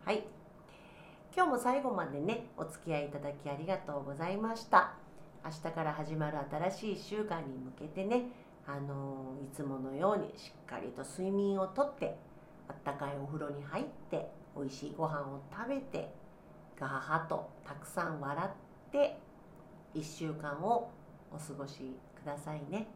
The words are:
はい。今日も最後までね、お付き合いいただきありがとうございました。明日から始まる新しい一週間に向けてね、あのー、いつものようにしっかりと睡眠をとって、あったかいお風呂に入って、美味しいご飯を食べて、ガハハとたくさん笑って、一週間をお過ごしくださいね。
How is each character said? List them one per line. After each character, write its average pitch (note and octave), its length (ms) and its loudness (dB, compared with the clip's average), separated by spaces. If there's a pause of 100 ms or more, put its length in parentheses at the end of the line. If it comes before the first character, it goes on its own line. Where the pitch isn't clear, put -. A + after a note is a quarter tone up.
は G3+ 80 6
い。 G#3+ 100 2 (1120)
今 F4+ 100 10
日 D#4 60 6
も B3 60 6
最 B3+ 240 6
後 B3+ 100 4
ま F#3 140 2
で C#3+ 160 -2
ね、 A3+ 340 2
お D#3 80 -2
付 - 220 -8
き D#3+ 80 2
合 D3 80 4
い C#3+ 60 0
い - 20 -2
た D3 100 -4
だ C#3+ 120 -2
き C#3+ 180 -4
あ C#3+ 80 0
り D#3+ 80 -2
が F#3+ 120 2
と D3 200 -2
う C3+ 80 -2
ご C#3 100 -4
ざ E3 140 0
い G3 80 2
ま A3+ 180 2
し A#3 100 -6
た。 - 280 10 (500)
明 D#3+ 80 -4
日 - 100 -8
か E3 220 0
ら D3+ 100 4
始 D#3 220 -2
ま D3+ 160 2
る D3+ 60 -2 (340)
新 - 0 -
し G#3+ 200 -2
い - 20 4
一 - 80 -2
週 G#3+ 240 0
間 E3+ 160 0
に C3+ 160 -4
向 C3 200 -6
け D3+ 100 -8
て F#3+ 180 -2
ね、 A#3+ 240 4 (360)
あ C#3+ 140 -4
の C#3 600 -4
ー、 C3+ 40 -6
い C3+ 60 -6
つ D3+ 120 -4
も C3+ 160 0
の C3 140 -2
よ F3+ 200 6
う G3+ 60 4
に - 180 -2
し - 160 -14 (100)
っ - 20 -16
か B2 140 -6
り - 100 -4
と - 140 -8
睡 F#3 280 -2
眠 G3 280 6
を F#3+ 80 4
と F#3+ 140 2
っ C#4+ 140 4
て、 - 220 0 (520)
あ - 40 -6
っ - 20 -8 (100)
た C#3 80 0
か C#3+ 140 -2
い C#3+ 140 -2
お C#3 60 -4
風 D3+ 120 -2
呂 D3 100 -2
に C#3+ 140 -4
入 F3 180 -2
っ D4 40 0 (240)
て、 - 220 -2 (240)
美 C#3+ 120 -2
味 - 60 0
し - 140 -6
い D3 80 -6
ご D#3+ 120 2
飯 D3+ 140 2
を C#3 200 -4 (100)
食 A#3 160 -4
べ C#4 140 2
て、 - 320 -4 (640)
ガ C3+ 80 -2
ハ C3+ 120 0
ハ D3+ 280 4
と - 220 0 (160)
た C#3+ 80 -8
く - 120 -10
さ E3+ 240 0
ん D3+ 120 -2
笑 D3 260 0
っ G3 40 -2 (400)
て、 - 260 6 (760)
一 D3+ 120 -2
週 D#3 280 -4
間 D3+ 280 -2
を A#3 300 4 (400)
お - 60 -8
過 - 200 -8
ご C#3 100 -4
し C3 300 -8 (240)
く - 40 -8
だ D3 120 -2
さ D3+ 180 -4
い D3+ 140 -4
ね。 G#3+ 260 -2